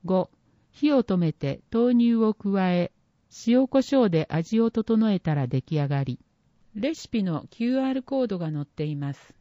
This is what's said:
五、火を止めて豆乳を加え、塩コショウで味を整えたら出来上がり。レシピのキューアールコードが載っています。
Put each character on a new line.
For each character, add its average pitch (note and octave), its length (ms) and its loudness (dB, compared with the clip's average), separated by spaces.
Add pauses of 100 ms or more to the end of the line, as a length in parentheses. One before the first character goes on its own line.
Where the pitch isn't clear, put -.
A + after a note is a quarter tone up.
五、 F#3 280 -2 (400)
火 D4 220 0
を C4 100 4
止 F#3+ 140 0
め E3 140 2
て - 300 -6 (100)
豆 A#3+ 220 2
乳 A#3 220 4
を A3 180 2
加 G3 380 0
え、 F3 200 0 (540)
塩 B3+ 220 4
コ C4+ 160 2
シ - 120 -2
ョ B3 100 6
ウ G3+ 40 2
で D#3+ 220 0
味 E3 280 -2
を A3+ 120 2
整 A3 400 0
え F#3 80 0
た D#3 160 -2
ら C#3 100 -2
出 B2+ 160 -2
来 - 160 -6
上 C#3+ 100 0
が C#3 160 -2
り。 B2+ 160 -6 (540)
レ C4+ 220 -4
シ - 120 -18
ピ A3 160 -2
の E3+ 280 -4
キ A#3 140 -6
ュ B3+ 120 0
ー C4 100 0
ア C4 40 -2
ー - 20 -2
ル C4 100 -4
コ C4+ 200 -2
ー A#3+ 40 -2
ド F#3+ 120 -4
が D#3+ 120 -4
載 D3 120 -4
っ - 20 -6
て - 180 -8
い D3+ 120 -4
ま C#3+ 180 -6
す。 - 280 -18